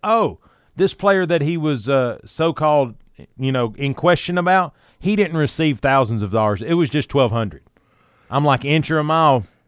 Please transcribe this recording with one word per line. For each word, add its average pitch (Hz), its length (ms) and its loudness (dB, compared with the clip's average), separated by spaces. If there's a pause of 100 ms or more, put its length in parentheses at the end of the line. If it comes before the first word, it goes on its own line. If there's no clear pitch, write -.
oh, 214 360 0 (360)
this 185 200 0
player 190 320 0
that 165 140 0
he 165 160 -2
was, 147 300 -2
uh, 131 380 0
so-called, 151 680 0 (420)
you 131 140 -2
know, 120 260 -2
in 139 160 -4
question 175 460 0
about, 180 340 0 (240)
he 202 180 -2
didn't 175 220 0
receive 151 420 0
thousands 123 440 0
of 98 80 -4
dollars. 107 320 0
It 160 100 -4
was 170 160 2
just 151 200 -4
twelve 131 220 2
hundred. 110 300 -4 (720)
I'm 143 140 0
like, 135 200 0
inch 147 240 0
or 160 80 0
a 151 60 0
mile, 151 420 2 (220)